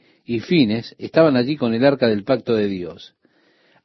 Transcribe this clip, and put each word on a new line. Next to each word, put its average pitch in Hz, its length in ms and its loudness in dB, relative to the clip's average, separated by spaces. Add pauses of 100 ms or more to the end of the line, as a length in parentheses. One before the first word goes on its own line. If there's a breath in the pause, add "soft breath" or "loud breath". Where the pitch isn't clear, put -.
(280)
y 117 120 -4
Fines, 117 580 0
estaban 147 400 2
allí 123 180 -2
con 117 200 -2
el 120 100 0
arca 131 220 2
del 104 160 -2
pacto 120 320 -2
de 104 120 0
Dios. 90 460 -10 (720)